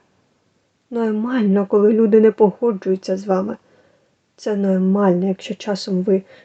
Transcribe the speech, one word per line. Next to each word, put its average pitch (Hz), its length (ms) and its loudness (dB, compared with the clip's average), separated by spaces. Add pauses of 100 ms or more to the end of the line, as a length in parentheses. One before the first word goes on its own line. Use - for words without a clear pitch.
(880)
Нормально, 220 760 -2
коли 208 280 2
люди 220 260 4
не 214 120 6
погоджуються 190 840 0
з 196 80 -12
вами. 202 320 -2 (800)
Це 214 200 -6
нормально, 190 720 0
якщо 190 280 -6
часом 190 460 -6
ви 190 200 0 (240)